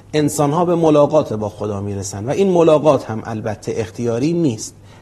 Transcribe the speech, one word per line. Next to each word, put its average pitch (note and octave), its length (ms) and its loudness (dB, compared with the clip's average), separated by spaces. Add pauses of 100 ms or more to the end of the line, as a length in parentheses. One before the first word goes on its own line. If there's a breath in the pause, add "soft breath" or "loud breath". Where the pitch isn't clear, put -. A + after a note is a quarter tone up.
(140 loud breath)
انسان‌ها D3+ 500 0
به F3 100 2
ملاقات D3+ 580 4
با G#2+ 160 -4
خدا G#2 320 -6
می‌رسن G2+ 440 -8
و B2 60 -4
این F#3+ 200 0
ملاقات D#3 600 4
هم A2 140 -6
البته A2 520 -8
اختیاری A#2 560 -4
نیست. D#3 420 -2 (280 loud breath)